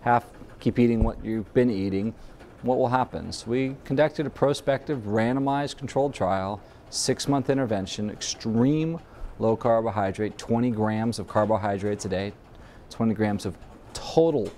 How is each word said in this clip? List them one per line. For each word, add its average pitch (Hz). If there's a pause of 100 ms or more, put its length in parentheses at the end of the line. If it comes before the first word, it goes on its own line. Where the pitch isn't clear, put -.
half 120 (360)
keep -
eating 117
what 113
you've 110
been 123
eating, 98 (480)
what 127
will 127
happen? 117
So -
we 135
conducted 151
a 131
prospective 139
randomized 127
controlled 135
trial, 95 (280)
six-month 135
intervention, 107
extreme 143 (380)
low 110
carbohydrate, 107
twenty 117
grams 110
of 92
carbohydrates 104
a 101
day, 98 (560)
twenty 113
grams 104
of 92 (360)
total 147